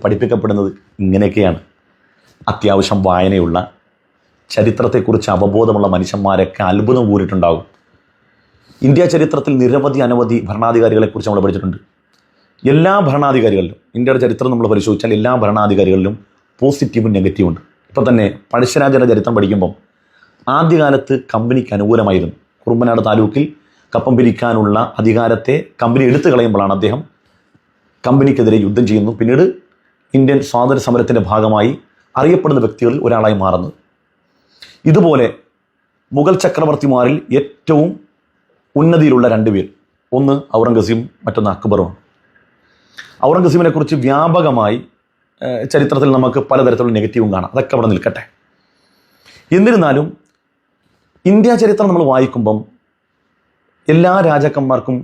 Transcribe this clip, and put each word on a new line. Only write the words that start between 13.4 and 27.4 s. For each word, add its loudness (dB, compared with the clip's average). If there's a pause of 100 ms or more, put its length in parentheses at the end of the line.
ഇന്ത്യയുടെ 0
ചരിത്രം -2
നമ്മൾ 0
പരിശോധിച്ചാൽ 0
എല്ലാ 0 (100)
ഭരണാധികാരികളിലും 0 (460)
പോസിറ്റീവും -2
നെഗറ്റീവും 0
ഉണ്ട്. -8 (300)
ഇപ്പം -2
തന്നെ 2 (260)
പഴശ്ശിരാജയുടെ 2
ചരിത്രം 0
പഠിക്കുമ്പം 0 (840)
ആദ്യകാലത്ത് 2 (180)
കമ്പനിക്ക് -2
അനുകൂലമായിരുന്നു. 0 (260)
കുറുമ്പനാട് 0
താലൂക്കിൽ 0 (500)
കപ്പം 0
പിരിക്കാനുള്ള 0 (220)
അധികാരത്തെ 0 (280)
കമ്പനി 0
എടുത്തു 0
കളയുമ്പോഴാണ് 0
അദ്ദേഹം -4 (1080)